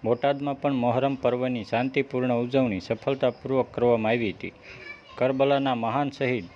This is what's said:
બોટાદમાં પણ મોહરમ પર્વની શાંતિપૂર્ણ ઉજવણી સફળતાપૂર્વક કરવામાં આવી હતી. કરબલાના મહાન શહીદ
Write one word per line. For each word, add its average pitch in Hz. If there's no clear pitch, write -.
બોટાદમાં 139
પણ 143
મોહરમ 127
પર્વની 123
શાંતિપૂર્ણ 127
ઉજવણી 123
સફળતાપૂર્વક 131
કરવામાં 113
આવી 117
હતી. -
કરબલાના 135
મહાન 117
શહીદ 123